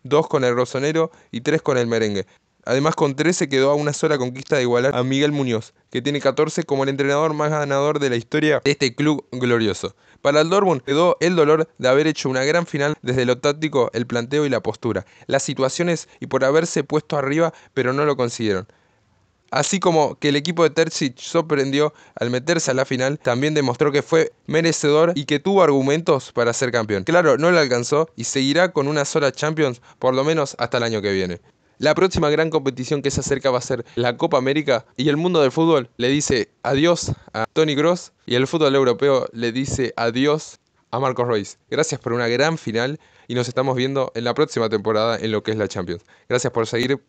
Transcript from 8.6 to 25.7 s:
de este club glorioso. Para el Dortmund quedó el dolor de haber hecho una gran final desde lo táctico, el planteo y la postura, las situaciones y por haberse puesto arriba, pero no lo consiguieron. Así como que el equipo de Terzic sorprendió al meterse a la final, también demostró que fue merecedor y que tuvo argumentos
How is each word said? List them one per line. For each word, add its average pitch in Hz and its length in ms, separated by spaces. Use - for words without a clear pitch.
de 143 80
este 131 220
club 147 380
glorioso. 117 640
Para 143 200
el 165 80
Dortmund 185 340
quedó 160 380
el 175 160
dolor 156 400
de 127 100
haber 143 180
hecho 151 240
una 127 140
gran 165 240
final 147 340
desde 123 240
lo 123 140
táctico, 147 540
el 117 120
planteo 127 400
y 143 40
la 117 120
postura, 104 440
las 135 160
situaciones 151 680
y 127 80
por 131 160
haberse 151 400
puesto 151 340
arriba, 151 360
pero 127 200
no 147 120
lo 143 120
consiguieron. 113 500
Así 147 300
como 160 400
que 147 100
el 143 60
equipo 165 280
de 151 60
Terzic 160 480
sorprendió 147 760
al 120 140
meterse 139 400
a 127 60
la 131 100
final, 135 320
también 135 360
demostró 139 400
que 143 100
fue 160 300
merecedor 160 680
y 143 80
que 143 160
tuvo 190 240
argumentos 143 680